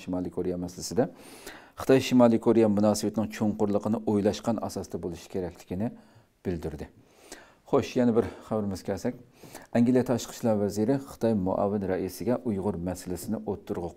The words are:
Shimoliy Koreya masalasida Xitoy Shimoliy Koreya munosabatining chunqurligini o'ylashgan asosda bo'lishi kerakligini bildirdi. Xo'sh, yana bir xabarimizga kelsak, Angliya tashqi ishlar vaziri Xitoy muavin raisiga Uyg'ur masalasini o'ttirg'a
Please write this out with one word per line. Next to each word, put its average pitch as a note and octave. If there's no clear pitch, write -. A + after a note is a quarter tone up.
Shimoliy F2+
Koreya F2+
masalasida F2
Xitoy C3+
Shimoliy A#2+
Koreya A2+
munosabatining G#2
chunqurligini G#2
o'ylashgan G#2
asosda G2
bo'lishi F2
kerakligini F#2+
bildirdi. D#2
Xo'sh, -
yana A#2+
bir A2
xabarimizga G2+
kelsak, G2+
Angliya A#2+
tashqi A#2
ishlar A2+
vaziri G#2+
Xitoy A2+
muavin G2
raisiga F#2
Uyg'ur G2
masalasini F2+
o'ttirg'a F2+